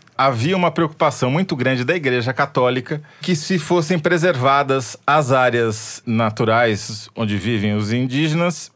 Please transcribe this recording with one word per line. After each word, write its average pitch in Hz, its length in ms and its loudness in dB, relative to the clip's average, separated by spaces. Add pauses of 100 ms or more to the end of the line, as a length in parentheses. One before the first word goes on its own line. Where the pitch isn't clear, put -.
(160)
havia 135 400 2
uma 175 140 2
preocupação 156 600 0
muito 180 240 0
grande 127 300 0
da 143 100 -8
Igreja 127 380 -2
Católica 131 680 -2 (180)
que 180 160 0
se 180 220 -2
fossem 170 400 0
preservadas 139 1000 2 (100)
as 123 240 4
áreas 120 760 0
naturais 113 1080 0
onde 104 220 -2
vivem 104 380 -2
os 104 180 -2
indígenas, 151 840 -2